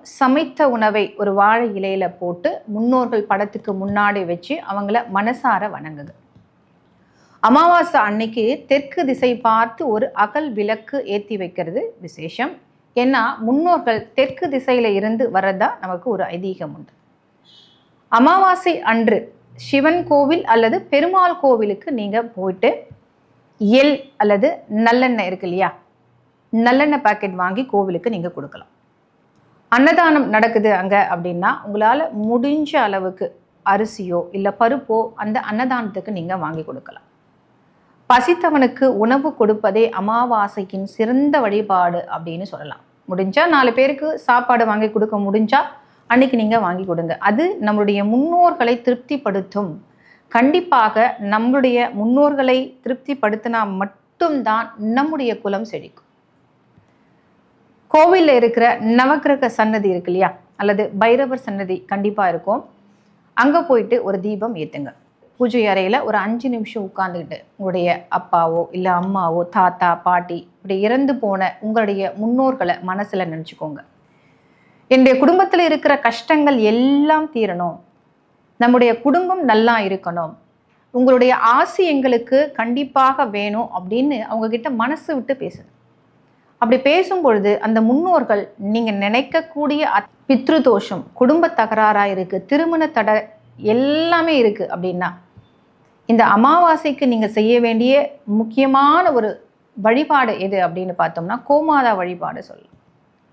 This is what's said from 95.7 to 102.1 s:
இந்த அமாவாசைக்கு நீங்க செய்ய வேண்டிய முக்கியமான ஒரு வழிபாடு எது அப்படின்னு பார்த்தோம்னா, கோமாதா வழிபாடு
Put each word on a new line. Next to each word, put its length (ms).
இந்த 200
அமாவாசைக்கு 800
நீங்க 200
செய்ய 320
வேண்டிய 640
முக்கியமான 880
ஒரு 380
வழிபாடு 640
எது 280
அப்படின்னு 300
பார்த்தோம்னா, 520
கோமாதா 460
வழிபாடு 480